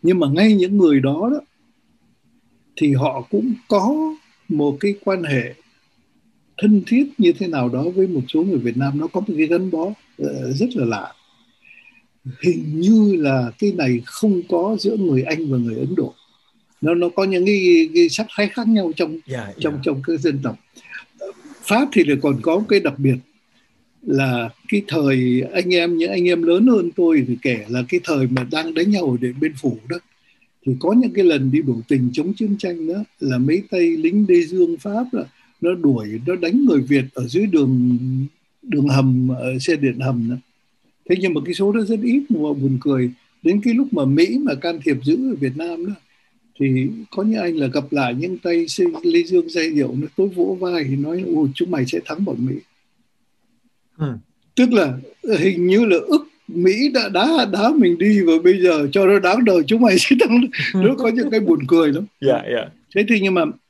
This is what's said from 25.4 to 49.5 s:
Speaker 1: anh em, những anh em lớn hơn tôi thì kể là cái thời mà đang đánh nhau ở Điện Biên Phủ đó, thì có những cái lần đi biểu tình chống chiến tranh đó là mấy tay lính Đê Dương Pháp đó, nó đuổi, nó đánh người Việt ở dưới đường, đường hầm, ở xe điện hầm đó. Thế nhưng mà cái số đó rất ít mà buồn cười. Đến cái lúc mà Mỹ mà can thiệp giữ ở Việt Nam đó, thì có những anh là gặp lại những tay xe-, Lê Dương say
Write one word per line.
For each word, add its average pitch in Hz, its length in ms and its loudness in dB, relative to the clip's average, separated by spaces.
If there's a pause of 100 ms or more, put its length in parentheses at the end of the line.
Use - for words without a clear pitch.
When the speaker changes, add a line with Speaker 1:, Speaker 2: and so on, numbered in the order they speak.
Speaker 1:
anh 180 200 -2
em, 170 240 0
những 170 140 -2
anh 180 160 0
em 170 160 0
lớn 175 240 4
hơn 196 280 2
tôi 165 320 2
thì 120 140 -4
kể 113 260 -2
là 123 220 -4
cái 180 140 0
thời 139 240 0
mà 127 240 -2
đang 160 220 -6
đánh 175 180 0
nhau 185 140 0
ở 123 160 -2
Điện 123 180 -4
Biên 156 220 -2
Phủ 120 160 -4 (120)
đó, 170 80 -8 (680)
thì 131 140 -2
có 175 140 0
những 233 200 2
cái 190 120 2
lần 139 260 2
đi 151 100 2
biểu 123 260 -2
tình 127 260 0
chống 160 200 -4
chiến 202 240 -2
tranh 170 300 -6
đó 196 160 -6 (160)
là 131 180 -2
mấy 156 320 0
tay 185 120 0
lính 170 460 2
Đê 175 140 6
Dương 170 360 0
Pháp 214 340 -4
đó, 220 120 -4 (380)
nó 175 140 0
đuổi, 113 520 -2
nó 180 80 -2
đánh 180 300 0
người 156 160 4
Việt 131 320 0
ở 123 140 -6
dưới 170 180 0
đường, 127 520 2 (640)
đường 147 260 -2
hầm, 131 420 2
ở 127 300 -6
xe 165 160 0
điện 131 240 -2
hầm 120 300 -4
đó. 123 60 -4 (760)
Thế 175 100 4
nhưng 185 140 -2
mà 147 120 -2
cái 175 80 -6
số 196 180 0
đó 226 100 0
rất 214 220 -2
ít 254 260 0
mà 190 100 0
buồn 139 420 -2
cười. 127 300 0 (320)
Đến 196 180 2
cái 240 120 0
lúc 277 200 0
mà 147 120 0
Mỹ 240 380 2
mà 160 120 -2
can 165 300 -6
thiệp 143 180 0
giữ 247 280 0
ở 196 40 -4
Việt 139 220 -4
Nam 170 280 -8
đó, 202 80 -8 (680)
thì 135 280 0 (220)
có 196 140 -6
những 220 180 0
anh 170 140 -4
là 143 120 -2
gặp 139 240 -4
lại 131 220 -2
những 170 240 -6
tay 170 300 -2
xe-, 180 180 -2 (180)
Lê 170 200 2
Dương 170 260 0
say 165 200 -2